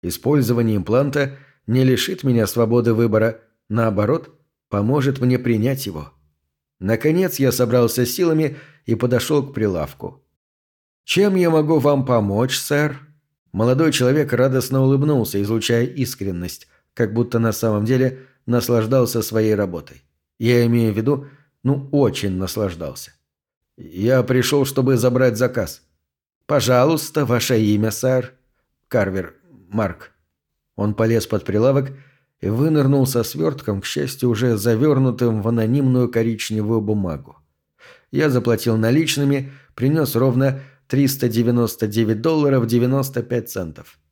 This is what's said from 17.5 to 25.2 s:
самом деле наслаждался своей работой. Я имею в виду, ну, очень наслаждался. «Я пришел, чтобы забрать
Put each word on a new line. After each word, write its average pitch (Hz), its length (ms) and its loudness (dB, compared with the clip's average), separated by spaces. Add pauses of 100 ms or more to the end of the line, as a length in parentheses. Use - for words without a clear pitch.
самом 107 320 -2
деле 131 340 0 (260)
наслаждался 117 760 0
своей 110 340 0
работой. 90 480 -6 (340)
Я 120 280 4
имею 117 280 2
в 98 40 0
виду, 139 300 -2 (360)
ну, 139 280 -2
очень 107 460 0
наслаждался. 90 760 -6 (640)
«Я 117 460 0
пришел, 131 420 2
чтобы 131 320 0
забрать 123 400 2